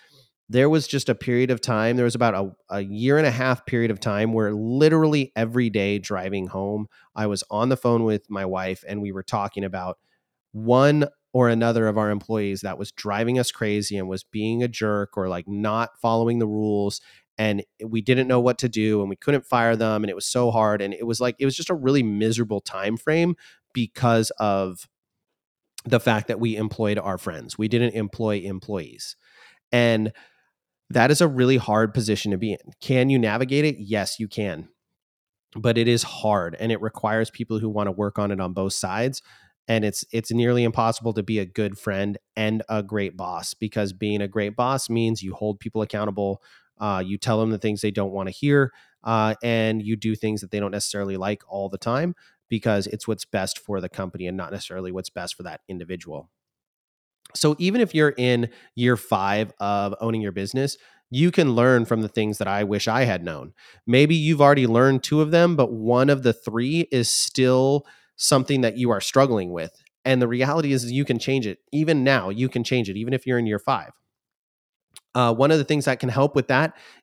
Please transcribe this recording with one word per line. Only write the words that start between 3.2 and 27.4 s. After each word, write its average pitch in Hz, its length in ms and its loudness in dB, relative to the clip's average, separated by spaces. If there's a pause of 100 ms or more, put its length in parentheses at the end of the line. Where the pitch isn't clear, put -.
a 135 40 4
half 123 360 -2
period 117 240 0
of 98 100 -4
time 110 320 0
where 107 220 0
literally 147 800 2
every 117 340 0
day 101 300 0
driving 95 480 -6
home, 101 400 -6 (280)
I 107 120 -2
was 101 240 -2
on 113 200 0
the 131 60 2
phone 117 280 2
with 107 260 -2
my 98 160 -4
wife, 92 400 -6
and 104 160 -8
we 101 80 -8
were 95 120 -10
talking 101 420 -4
about 92 340 -8 (540)
one 135 560 4 (260)
or 123 160 4
another 117 360 2
of 107 120 0
our 107 120 0
employees 101 520 -4
that 95 160 -8
was 104 140 -12
driving 113 460 -2
us 120 140 0
crazy 104 460 -2
and 92 100 -6
was 95 160 -6
being 110 380 -4
a 123 60 -2
jerk 104 500 -4
or, 92 100 -2
like, 87 180 -6
not 107 440 -2 (100)
following 117 380 2
the 113 80 0
rules, 104 560 -2 (360)
and 104 240 0 (220)
we 113 180 -4
didn't 127 260 2
know 127 120 4
what 123 180 2
to 127 100 -2
do, 107 320 2
and 98 80 -2
we 98 80 -6
couldn't 139 300 0
fire 117 300 2
them, 110 260 0
and 104 80 -2
it 92 60 -8
was 98 100 -8
so 123 240 2
hard. 107 320 2
And 98 100 -4
it 98 140 -8
was 117 140 -2
like, 123 180 -2
it 135 60 -2
was 135 120 0
just 165 140 -6
a 185 40 0
really 139 280 2
miserable 107 580 0
time 101 360 -6
frame 165 400 0 (360)
because 117 580 2 (100)
of 98 480 -4 (960)
the 120 160 2
fact 107 260 2
that 113 140 -4
we 113 160 0
employed 104 420 -2
our 92 180 -6
friends. 78 400 -10